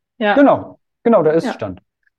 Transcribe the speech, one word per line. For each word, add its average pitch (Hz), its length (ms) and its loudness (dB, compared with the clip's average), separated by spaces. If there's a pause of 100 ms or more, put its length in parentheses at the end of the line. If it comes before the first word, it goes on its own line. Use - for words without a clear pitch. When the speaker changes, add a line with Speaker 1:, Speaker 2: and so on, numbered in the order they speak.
(180)
Speaker 1:
Ja. 208 180 0
Speaker 2:
Genau, 262 440 0 (220)
genau, 220 200 2
der 151 120 2
Speaker 1:
Ja. 165 40 0
Speaker 2:
Ist-Stand. 107 420 -8 (380)